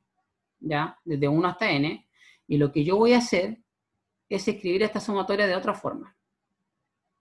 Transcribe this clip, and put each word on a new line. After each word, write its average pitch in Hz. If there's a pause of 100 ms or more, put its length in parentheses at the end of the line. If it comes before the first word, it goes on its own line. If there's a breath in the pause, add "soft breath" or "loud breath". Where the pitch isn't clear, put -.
(580)
¿ya? 156
Desde 143
uno 160
hasta 190
n, 147 (400 soft breath)
y 147
lo 143
que 156
yo 180
voy 226
a 247
hacer 220 (720)
es 190
escribir 196
esta 214
sumatoria 202
de 180
otra 185
forma. - (1040)